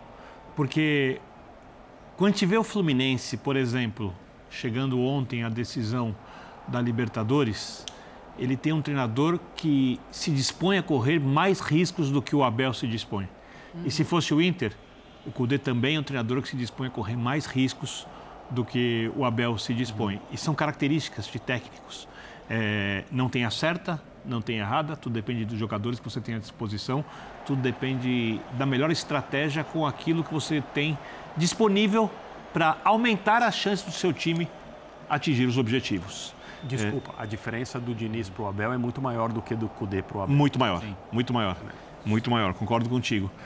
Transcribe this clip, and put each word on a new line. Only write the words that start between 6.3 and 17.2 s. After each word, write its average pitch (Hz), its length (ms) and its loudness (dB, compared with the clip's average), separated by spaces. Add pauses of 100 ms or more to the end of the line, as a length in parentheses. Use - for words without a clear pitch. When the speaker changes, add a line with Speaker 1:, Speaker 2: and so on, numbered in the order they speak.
Speaker 1:
da 123 140 -2
Libertadores, 117 1040 0 (520)
ele 127 200 0
tem 156 160 0
um 156 80 2
treinador 143 580 2 (160)
que 135 420 4 (140)
se - 180 -4
dispõe 165 480 2
a 175 60 2
correr 147 360 4
mais 151 420 4
riscos 156 500 2
do 139 100 4
que - 140 -2
o 143 80 6
Abel 127 300 2
se - 120 -4
dispõe. 107 440 -2 (560)
E 143 40 0
se - 140 2
fosse 165 300 2
o 151 80 6
Inter, 156 320 2 (520)
o - 60 -10
Cudê 127 260 2
também 131 380 2
é 156 40 2
um 139 40 -2
treinador 127 380 0
que - 80 -6
se 135 80 -6
dispõe 127 320 -4
a - 20 -16
correr 117 240 -4
mais 123 300 0